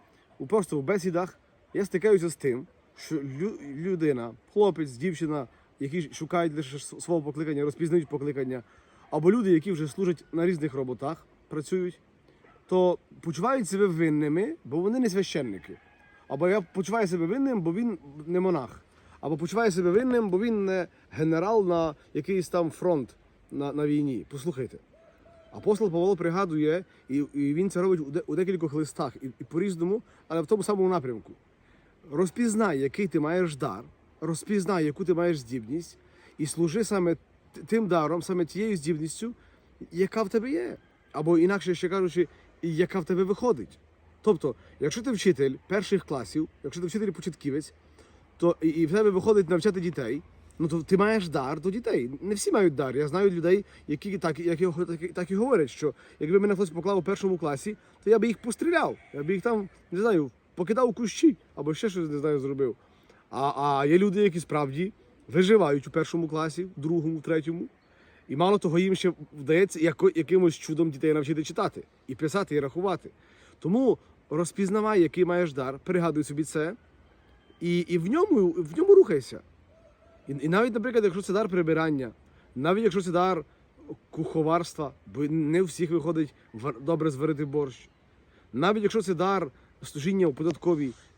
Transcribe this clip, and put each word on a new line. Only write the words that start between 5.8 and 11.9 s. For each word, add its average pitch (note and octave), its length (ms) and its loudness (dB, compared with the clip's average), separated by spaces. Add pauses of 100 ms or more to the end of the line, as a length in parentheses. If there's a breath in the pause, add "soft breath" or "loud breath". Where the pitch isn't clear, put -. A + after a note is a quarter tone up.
шукають E3 420 -2
лише C#3+ 220 -8
с-, - 220 -16
свого E3 220 -2
покликання, D3 420 -4
розпізнають D#3 440 0
покликання, C3 560 -4 (460 soft breath)
або D#3 220 4
люди, G#3+ 200 4
які E3+ 200 4
вже D#3 160 -2
служать F3+ 440 -2
на E3 140 0
різних D#3 280 -2
роботах, C3+ 520 -6 (220)
працюють, F3+ 520 -4 (680 soft breath)